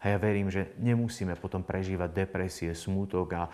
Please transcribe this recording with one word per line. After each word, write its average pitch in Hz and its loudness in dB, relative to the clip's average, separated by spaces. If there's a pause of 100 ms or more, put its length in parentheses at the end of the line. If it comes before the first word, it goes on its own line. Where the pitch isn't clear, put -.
A 101 4
ja 101 2
verím, 101 2
že 95 -2
nemusíme 117 2
potom 92 -4
prežívať 95 0
depresie, 90 -2
smútok 95 0
a, 85 0